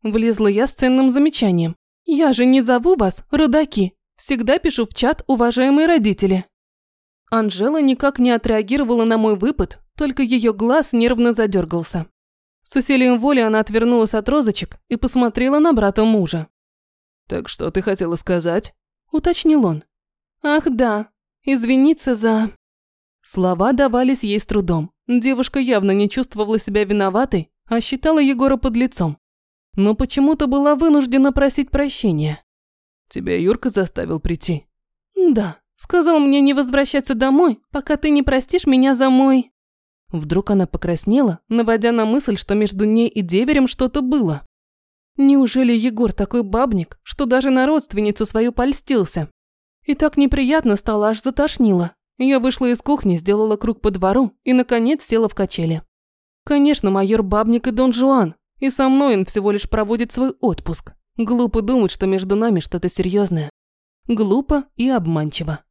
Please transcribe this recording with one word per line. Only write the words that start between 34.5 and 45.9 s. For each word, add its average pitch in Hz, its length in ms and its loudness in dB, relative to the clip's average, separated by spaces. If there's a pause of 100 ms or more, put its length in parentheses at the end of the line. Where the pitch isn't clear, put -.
«Да, 226 420 0 (180)
сказал 330 440 0
мне 285 220 2
не 277 120 4
возвращаться 277 640 -2
домой, 269 440 2 (120)
пока 294 260 -4
ты 302 120 -2
не 285 120 4
простишь 269 460 0
меня 262 260 4
за 262 160 2
мой...» 262 420 2 (600)
Вдруг 170 400 -4
она 190 160 2
покраснела, 196 720 -2 (100)
наводя 226 420 0
на 226 140 0
мысль, 226 320 -2
что - 160 -6
между 208 320 0
ней 226 220 2
и 214 140 -4
деверем 247 460 0
что-то 262 340 -4
было. 247 440 -2 (720)
Неужели 262 540 2
Егор 226 400 0